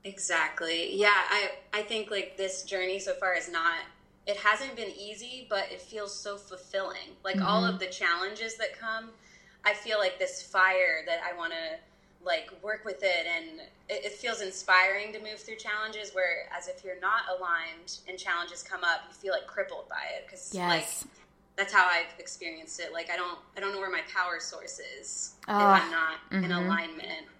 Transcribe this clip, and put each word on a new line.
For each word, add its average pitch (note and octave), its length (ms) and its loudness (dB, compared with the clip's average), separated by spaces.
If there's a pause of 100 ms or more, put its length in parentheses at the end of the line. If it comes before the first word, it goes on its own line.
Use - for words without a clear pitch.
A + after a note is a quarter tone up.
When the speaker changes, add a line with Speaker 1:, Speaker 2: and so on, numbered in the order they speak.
Speaker 1:
Exactly. E3+ 920 0
Yeah, G#3 160 8
I, F4+ 400 4 (220)
I G#3 80 0
think, A3 300 -4
like, G3+ 260 -4
this F#3+ 260 -2
journey F#3+ 360 -2
so F#3+ 160 -2
far F#3 200 2
is E3+ 140 -4
not, E3 280 2 (500)
it G3+ 100 0
hasn't A3 380 2
been G#3+ 160 -6
easy, A3 580 -12
but G3+ 220 0
it F3+ 100 -12
feels G#3 320 -8
so G3+ 240 -8
fulfilling. - 840 -8
Like, F#3+ 180 0
all F#3+ 220 6
Speaker 2:
Mm-hmm. F#3 120 4
Speaker 1:
of F#3 40 -8
the F#3 80 -2
challenges G3+ 720 -2
that A3 200 -4
come, A3+ 320 -6 (560)
I G#3 80 4
feel G#3+ 240 0
like F#3 220 2
this F3+ 240 -2
fire F#3 640 6
that E3+ 200 0
I F3 100 -4
wanna, E3 400 -4 (460)
like, E3+ 260 0 (120)
work G#3+ 240 -4
with G3 160 -6
it, F3 240 4
and E3 360 -4 (280)
it, - 160 -4
it G#3 60 -4
feels A3+ 300 -4
inspiring G3 720 2
to G#3+ 60 -8
move G#3+ 200 -10
through A3 180 -12
challenges, G#3+ 560 -6
whereas F#3 540 -2
if F#3 160 -10
you're F#3 160 -8
not F#3 220 2 (160)
aligned E3+ 600 -4 (100)
and F#3 100 -10
challenges F3 420 -4
come F3+ 220 -8
up, E3 240 2
you - 80 -20
feel, F#3+ 160 -4
like, - 160 0
crippled - 420 -4
by - 140 -6 (140)
it, - 120 -12
'cause, - 240 -14
like, F3 280 2
Speaker 2:
Yes. - 240 -6 (500)
Speaker 1:
that's G3 160 -2
how F#3+ 140 10
I've E3+ 340 2
experienced E3 600 -10
it. D#3+ 100 -8
Like, E3 180 -6
I F3 60 -2
don't, F3 220 -4 (180)
I G3 60 -8
don't G3 120 -2
know G3 60 -4
where F#3+ 120 -4
my E3 100 0 (120)
power F3+ 280 0
source - 380 -12
is - 640 -10
if - 40 -16
Speaker 2:
Ah, G3 380 10
Speaker 1:
I'm E3 60 -4
not D#3+ 260 2 (140)
in F#3+ 180 2
Speaker 2:
mm-hmm. F3+ 160 2
Speaker 1:
alignment. G3 640 -2 (120)